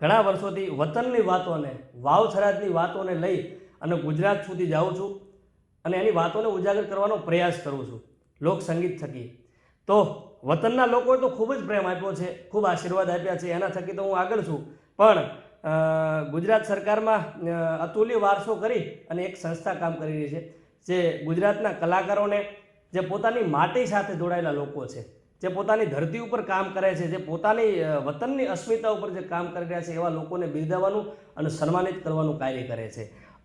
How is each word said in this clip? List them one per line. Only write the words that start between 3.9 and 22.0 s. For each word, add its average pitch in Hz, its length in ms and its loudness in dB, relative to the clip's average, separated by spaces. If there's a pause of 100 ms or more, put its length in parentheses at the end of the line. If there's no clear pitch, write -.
ગુજરાત 175 520 0
સુધી 180 200 -2
જાઉં 160 280 2
છું 196 260 -8 (640)
અને 180 120 0
એની 208 140 2
વાતોને 175 360 0
ઉજાગર 202 360 0
કરવાનો 202 340 0
પ્રયાસ 175 360 2 (100)
કરું 135 280 -6
છું 113 100 -14 (400)
લોક 170 200 0
સંગીત 170 400 -2
થકી. 127 420 -12 (440)
તો 196 360 4 (200)
વતનના 220 420 2
લોકોએ 247 320 4
તો 254 120 2
ખૂબ 226 240 -2
જ 226 120 -6
પ્રેમ 190 220 0
આપ્યો 180 260 -2
છે, 175 200 -4
ખૂબ - 320 -2
આશીર્વાદ 180 440 0
આપ્યા 175 260 0
છે, 175 160 -4
એના 180 160 -2
થકી 180 260 -6
તો 196 100 -4
હું 196 160 2
આગળ 190 220 0
છું. - 380 -6 (180)
પણ, 202 220 8 (440)
અ, 160 60 -4 (640)
ગુજરાત 190 360 2
સરકારમાં, 208 720 0
અ, 165 420 -2
અતુલ્ય 220 320 0
વારસો 202 400 2
કરી 214 240 0
અને 170 440 -6
એક 185 140 -8
સંસ્થા 165 360 -4
કામ 165 200 -2
કરી 156 200 -6
રહી 151 160 -4
છે, 165 200 -8 (380)
જે 175 380 0
ગુજરાતના 202 460 2
કલાકારોને, 196 760 2 (480)